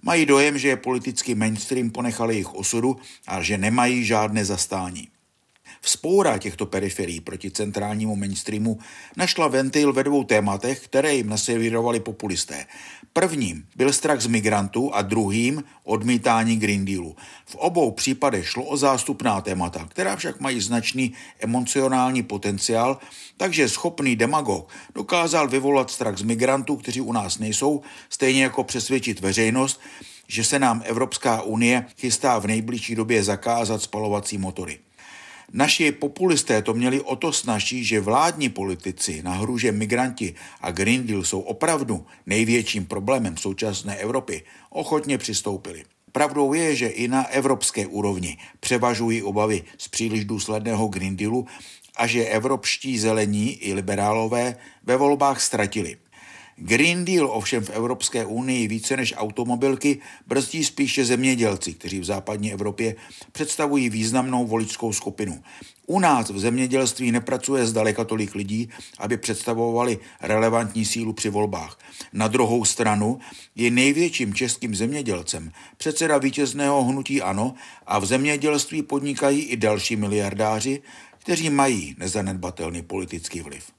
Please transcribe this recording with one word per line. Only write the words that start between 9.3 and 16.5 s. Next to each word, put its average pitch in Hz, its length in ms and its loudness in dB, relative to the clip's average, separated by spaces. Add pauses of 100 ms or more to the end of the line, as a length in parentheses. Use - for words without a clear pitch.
ventil 135 460 4
ve 131 100 2
dvou 143 200 2
tématech, 107 640 0
které 143 300 2
jim 113 140 0
naservírovali 117 680 0
populisté. 104 680 -6 (480)
Prvním 135 520 0 (100)
byl 135 180 4
strach 143 280 2
z 117 60 -2
migrantů 110 680 0
a 101 80 0
druhým 113 600 0 (200)
odmítání 113 760 2